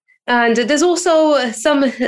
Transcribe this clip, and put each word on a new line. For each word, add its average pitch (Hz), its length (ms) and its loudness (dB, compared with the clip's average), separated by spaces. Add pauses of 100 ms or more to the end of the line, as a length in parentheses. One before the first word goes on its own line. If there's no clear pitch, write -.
(260)
And 233 280 0
there's 247 280 0
also 320 680 2
some 277 380 0 (180)